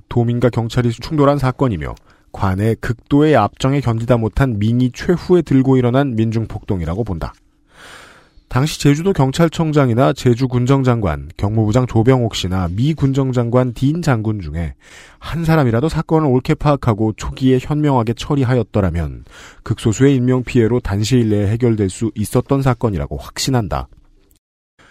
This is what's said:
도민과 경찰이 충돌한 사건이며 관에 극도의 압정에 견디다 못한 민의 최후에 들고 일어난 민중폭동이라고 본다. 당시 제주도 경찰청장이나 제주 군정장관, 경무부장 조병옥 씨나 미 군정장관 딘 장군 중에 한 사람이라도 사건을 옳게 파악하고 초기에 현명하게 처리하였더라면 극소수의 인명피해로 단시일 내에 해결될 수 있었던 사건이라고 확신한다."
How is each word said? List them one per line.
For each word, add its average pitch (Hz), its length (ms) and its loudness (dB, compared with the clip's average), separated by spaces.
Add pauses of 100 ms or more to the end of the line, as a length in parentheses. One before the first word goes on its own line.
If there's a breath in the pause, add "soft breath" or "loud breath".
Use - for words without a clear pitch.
도민과 120 420 0
경찰이 117 420 -2
충돌한 143 460 0
사건이며 113 580 -2 (340 soft breath)
관에 101 460 0
극도의 147 580 2
압정에 135 460 0
견디다 117 380 0
못한 113 420 0
민의 120 320 0
최후에 180 500 0
들고 135 340 2
일어난 127 380 2
민중폭동이라고 107 880 -4
본다. 82 320 -8 (1120 loud breath)
당시 135 320 -2
제주도 156 320 2
경찰청장이나 147 1040 2
제주 123 340 0
군정장관, 120 880 0
경무부장 110 500 0
조병옥 117 480 2
씨나 92 360 -2
미 123 240 0
군정장관 127 800 0
딘 147 260 0
장군 110 400 -2
중에 78 320 -6 (460 loud breath)
한 165 260 -8
사람이라도 151 460 2
사건을 160 400 0
옳게 127 240 2
파악하고 117 580 0
초기에 131 480 0
현명하게 135 540 0
처리하였더라면 98 1080 -2 (400 loud breath)
극소수의 123 520 2
인명피해로 123 640 2
단시일 110 480 0
내에 104 200 0
해결될 110 420 0
수 110 240 -4
있었던 127 480 -2
사건이라고 104 560 -2
확신한다." 82 680 -4 (1040 soft breath)